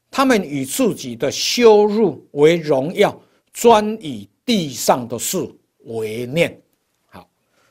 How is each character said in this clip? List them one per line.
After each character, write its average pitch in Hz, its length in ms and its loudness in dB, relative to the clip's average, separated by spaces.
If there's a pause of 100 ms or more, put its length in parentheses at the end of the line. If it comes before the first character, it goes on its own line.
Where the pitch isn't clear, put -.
(100)
他 277 140 0
们 247 200 2
以 139 200 -6
自 190 300 -2
己 120 200 -12
的 131 160 -4
羞 214 540 4
辱 208 480 -2
为 151 240 4
荣 160 380 -2
耀， 185 220 0 (360)
专 214 480 2
以 117 280 -12 (160)
地 170 260 -2
上 123 360 -2
的 117 120 -8
事 143 300 -6 (360)
为 113 420 -8
念。 147 340 -4 (460)
好， - 220 -20 (420)